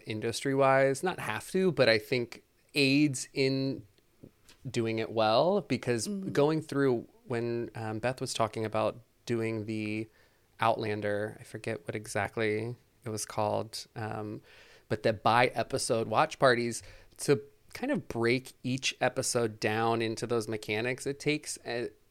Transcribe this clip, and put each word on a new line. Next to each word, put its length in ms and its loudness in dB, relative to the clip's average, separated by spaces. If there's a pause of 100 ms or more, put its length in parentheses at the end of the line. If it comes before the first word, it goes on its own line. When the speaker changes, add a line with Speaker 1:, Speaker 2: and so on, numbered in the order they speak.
Speaker 1:
industry-wise. 960 2
Not 180 -2
have 300 -6
to, 220 2
but 160 6
I 100 6
think 440 -2 (320)
aids 600 4
in 480 0 (880)
doing 300 0
it 100 -4
well, 520 4
because 460 -2
Speaker 2:
Mm-hmm. 240 -6
Speaker 1:
going 300 4
through 440 0 (200)
when, 480 -4
um, 240 -6
Beth 220 -4
was 120 -8
talking 320 -2
about 320 -2 (300)
doing 400 -2
the 420 -4 (520)
Outlander, 800 0
I 40 -18
forget 420 -8
what 80 -10
exactly 800 -2 (300)
it 40 -8
was 180 -6
called, 600 -4 (100)
um, 440 -8 (480)
but 140 -2
the 100 4
by 420 4
episode 520 -2
watch 320 2
parties, 440 4 (360)
to 220 2 (340)
kind 160 -6
of 180 -2
break 440 0 (100)
each 380 -2
episode 580 0
down 440 0
into 240 -4
those 200 -2
mechanics, 600 -4
it 120 -6
takes 480 -2
a, 220 -6 (220)